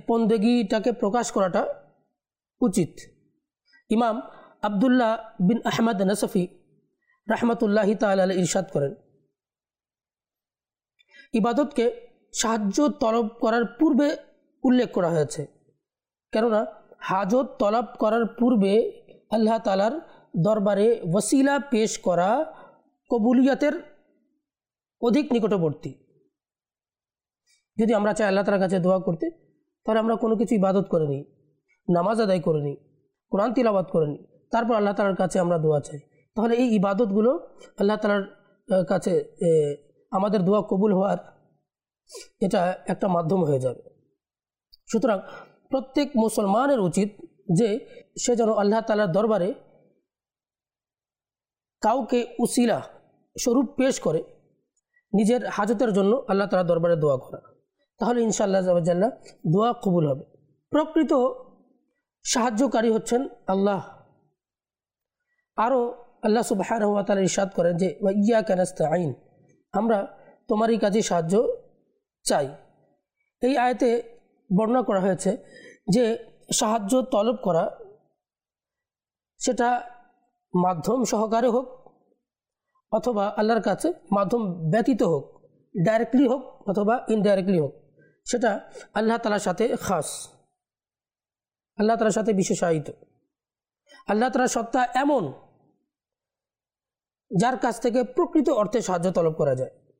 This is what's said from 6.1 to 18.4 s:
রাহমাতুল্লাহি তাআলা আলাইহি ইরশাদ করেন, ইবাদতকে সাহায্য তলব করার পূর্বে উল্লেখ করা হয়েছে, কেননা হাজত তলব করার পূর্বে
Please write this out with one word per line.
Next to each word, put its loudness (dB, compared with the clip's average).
রাহমাতুল্লাহি 2
তাআলা 2
আলাইহি 0
ইরশাদ -2
করেন, -2
ইবাদতকে -2
সাহায্য 0
তলব 0
করার -2
পূর্বে 2
উল্লেখ 2
করা 0
হয়েছে, -2
কেননা 0
হাজত -2
তলব 0
করার 0
পূর্বে 2